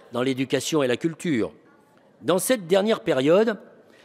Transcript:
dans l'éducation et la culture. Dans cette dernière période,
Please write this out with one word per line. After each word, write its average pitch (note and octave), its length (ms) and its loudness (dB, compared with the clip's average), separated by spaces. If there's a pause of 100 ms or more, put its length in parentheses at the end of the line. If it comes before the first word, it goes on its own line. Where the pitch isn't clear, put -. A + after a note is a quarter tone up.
(120)
dans A#2+ 100 -2
l'éducation C3+ 600 -2
et C3 40 0
la A#2+ 100 0
culture. D3 560 -4 (680)
Dans D#3+ 160 0
cette G#3 280 -2
dernière G3 340 2
période, E3+ 580 2 (460)